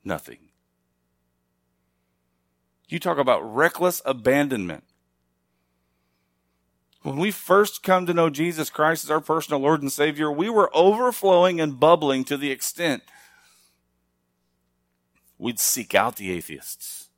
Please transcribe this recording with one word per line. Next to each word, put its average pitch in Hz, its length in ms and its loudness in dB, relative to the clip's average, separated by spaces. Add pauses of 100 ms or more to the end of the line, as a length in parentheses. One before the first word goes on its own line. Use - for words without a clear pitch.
Nothing. - 480 -10 (2250)
You 165 120 -8
talk 165 180 -2
about 127 240 2
reckless 165 640 0
abandonment. 127 800 -2 (2250)
When 139 160 -8
we 196 140 -2
first 202 500 0
come 185 240 2
to 175 80 -2
know 165 160 2
Jesus 156 400 -4
Christ 151 360 0
as - 40 -14
our 156 120 0
personal 151 400 -2
Lord 147 200 2
and 139 100 -4
Savior, 151 400 -2
we 170 180 -2
were 208 260 4
overflowing 185 840 4
and 143 180 -4
bubbling 147 460 4
to 143 120 -4
the 139 140 -4
extent 143 520 -4 (2250)
we'd 113 220 -8
seek - 360 -2
out 110 220 2
the 95 140 -10
atheists. - 880 -12